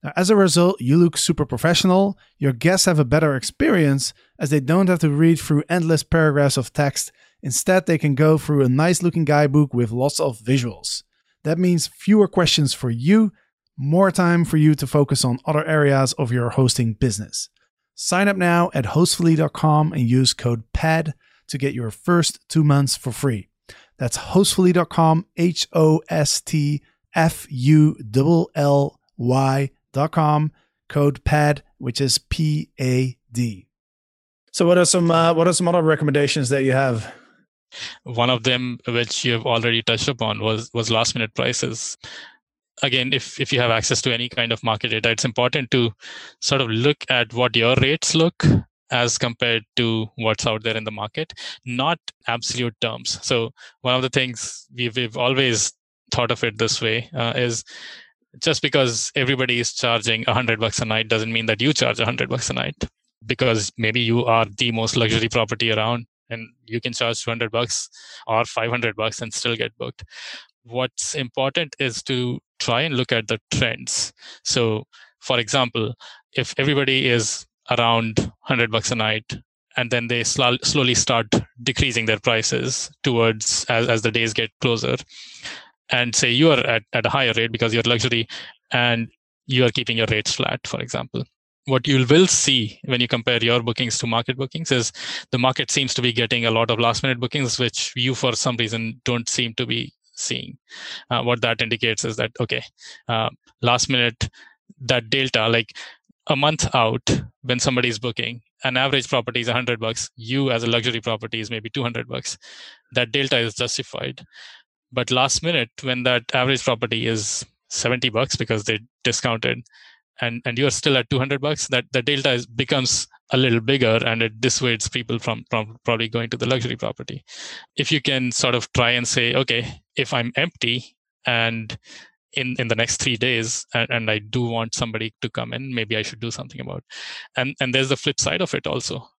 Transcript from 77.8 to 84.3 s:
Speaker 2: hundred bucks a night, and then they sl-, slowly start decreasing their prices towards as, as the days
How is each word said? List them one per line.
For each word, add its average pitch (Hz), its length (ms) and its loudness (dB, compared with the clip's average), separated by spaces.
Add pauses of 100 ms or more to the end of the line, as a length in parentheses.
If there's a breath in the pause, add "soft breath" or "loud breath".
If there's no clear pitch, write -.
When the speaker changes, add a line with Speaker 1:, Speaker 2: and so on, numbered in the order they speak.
Speaker 2:
hundred 117 300 -2
bucks 95 200 -2
a 127 40 -2
night, 110 420 -4 (400)
and 123 140 -4
then 120 160 -2
they 120 160 -2
sl-, 123 400 0
slowly 123 320 2
start 117 320 0 (360)
decreasing 120 420 0
their 110 140 2
prices 123 720 -2 (120)
towards 113 640 0
as, 120 240 0
as 113 120 2
the 113 100 0
days 113 220 -2